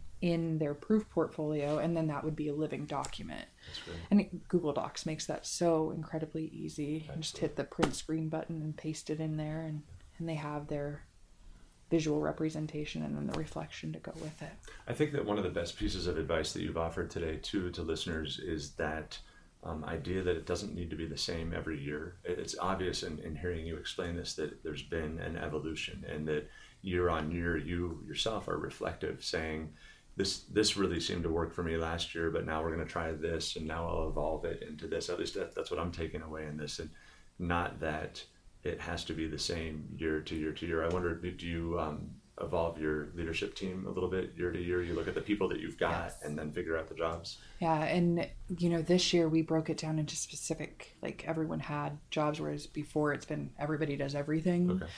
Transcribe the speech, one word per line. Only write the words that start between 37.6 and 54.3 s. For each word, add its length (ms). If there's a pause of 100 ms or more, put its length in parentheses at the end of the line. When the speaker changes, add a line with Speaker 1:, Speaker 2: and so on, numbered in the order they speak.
Speaker 2:
that 440 (400)
it 160
has 260
to 80
be 140
the 120
same 480 (100)
year 240
to 140
year 160
to 160
year. 160
I 60
wonder, 260
do, 160
do 160
you, 320
um, 320 (280)
evolve 400
your 360
leadership 400
team 320
a 20
little 200
bit 280
year 140
to 100
year? 220
You 100
look 140
at 80
the 60
people 280
that 100
you've 200
got 240
Speaker 1:
Yes. 200
Speaker 2:
and 140
then 140
figure 260
out 100
the 60
jobs? 440 (220)
Speaker 1:
Yeah, 240
and, 460 (300)
you 100
know, 140
this 280
year 160
we 140
broke 300
it 60
down 200
into 180
specific, 880
like, 260
everyone 320
had 380 (140)
jobs, 280
whereas 280
before 460
it's 120
been 320
everybody 380
does 180
everything. 560